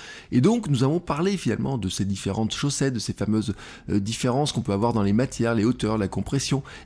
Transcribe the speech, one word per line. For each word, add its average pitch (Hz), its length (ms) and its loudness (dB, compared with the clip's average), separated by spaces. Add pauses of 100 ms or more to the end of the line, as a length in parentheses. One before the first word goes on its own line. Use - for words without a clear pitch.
(320)
Et 123 100 6
donc, 220 260 4
nous 135 160 2
avons 151 160 2
parlé 175 380 0
finalement 127 400 -2
de 92 120 -2
ces 98 160 -2
différentes 98 480 -2
chaussettes, 139 400 0
de 117 60 -4
ces - 140 -4
fameuses, 104 400 0 (360)
euh, 101 100 2
différences 123 520 0
qu'on 127 100 -2
peut 101 120 0
avoir 113 200 2
dans 110 100 2
les 101 100 4
matières, 117 420 2
les 104 100 4
hauteurs, 113 320 2
la 98 100 0
compression, 135 560 -2 (220)